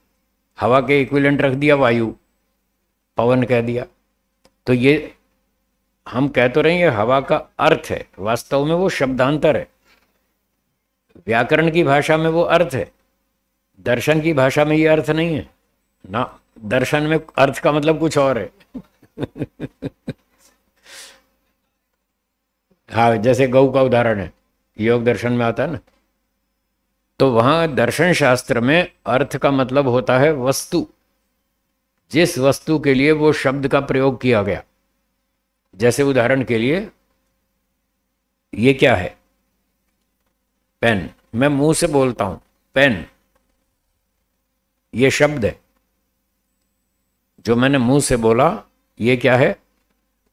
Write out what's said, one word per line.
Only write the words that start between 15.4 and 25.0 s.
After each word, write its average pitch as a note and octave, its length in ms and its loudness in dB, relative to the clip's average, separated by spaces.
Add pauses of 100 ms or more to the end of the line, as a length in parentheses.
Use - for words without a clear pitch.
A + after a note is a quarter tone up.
ना। G#2 360 -8 (260)
दर्शन B2+ 360 -2
में D#3 160 0
अर्थ C#3 400 -2
का D3+ 140 0
मतलब D3+ 260 0
कुछ D3+ 200 -2
और C3+ 200 0
है। F#2 120 -10 (680)
<laughs> C#3 80 -8 (3500)
हाँ, A2+ 280 2
जैसे B2 320 2
गऊ C3 240 4
का C3+ 100 2
उदाहरण A#2 380 0
है, E2+ 120 -10 (440)
योग A#2 280 0